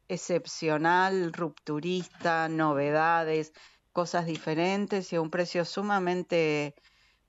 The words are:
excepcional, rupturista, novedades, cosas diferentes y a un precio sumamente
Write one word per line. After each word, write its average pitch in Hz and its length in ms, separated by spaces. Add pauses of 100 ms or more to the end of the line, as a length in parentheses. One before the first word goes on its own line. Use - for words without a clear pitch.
excepcional, 170 1300
rupturista, 165 1120
novedades, 156 1080 (380)
cosas 175 340
diferentes 175 880
y 170 60
a 165 40
un 160 80
precio 180 360
sumamente 175 1080 (560)